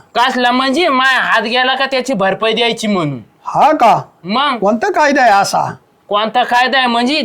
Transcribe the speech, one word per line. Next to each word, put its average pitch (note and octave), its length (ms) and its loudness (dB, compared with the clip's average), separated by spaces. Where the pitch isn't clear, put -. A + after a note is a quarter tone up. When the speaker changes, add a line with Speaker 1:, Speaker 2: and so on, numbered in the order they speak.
Speaker 1:
कसला B3 360 0
म्हणजे, C4 380 0
माय C4 260 2
हात G#3 280 0
गेला B3+ 320 -2
का C4+ 120 -2
त्याची C4 260 -4
भरपाई G3+ 400 -2
द्यायची A3+ 340 -2
म्हणून. D#3 320 -2
Speaker 2:
हा A#3+ 280 2
का? G#3+ 300 4
Speaker 1:
मग? B3 340 -2
Speaker 2:
कोणता D4+ 340 0
कायदा D4 300 2
आहे A3+ 100 6
असा? F#3 420 0
Speaker 1:
कोणता G#3+ 340 0
कायदा B3 360 0
आहे B3+ 80 2
म्हणजे, B3 380 0